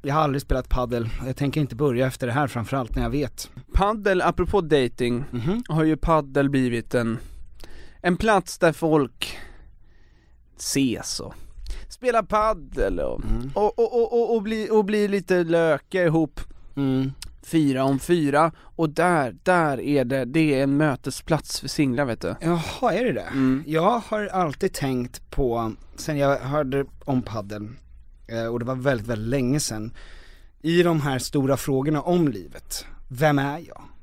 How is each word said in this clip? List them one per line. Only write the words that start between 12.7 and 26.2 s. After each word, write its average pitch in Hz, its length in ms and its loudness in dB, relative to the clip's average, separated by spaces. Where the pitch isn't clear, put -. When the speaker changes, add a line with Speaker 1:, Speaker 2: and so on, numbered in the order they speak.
Speaker 2:
och, 64 260 -4
Speaker 1:
Mm. 113 280 0
Speaker 2:
och, 208 260 2
och, 233 220 2
och, 233 200 0
och, 233 140 2
och 220 80 2
bli, 220 280 -4
och 214 140 4
bli 208 220 2
lite 190 360 2
löka 165 600 2
ihop. 160 360 2
Speaker 1:
Mm. 135 360 0
Speaker 2:
Fyra 139 400 2
om 135 160 2
fyra, 156 600 2
och - 300 -2
där, 160 540 2
där 160 360 2
är 135 260 2
det, 131 200 -2
det 147 340 2
är 135 40 2
en 139 140 2
mötesplats 147 840 -2
för - 80 -10
singlar, 139 380 0
vet 113 160 -4
du. 87 200 -4
Speaker 1:
Jaha, 170 520 0
är 208 120 0
det 226 80 2
det? 110 80 -2
Speaker 2:
Mm. 135 360 2
Speaker 1:
Jag 170 320 2
har 208 280 -4
alltid 185 460 -2
tänkt 127 580 -4
på, 117 420 0
sen 151 220 -4
jag 139 220 4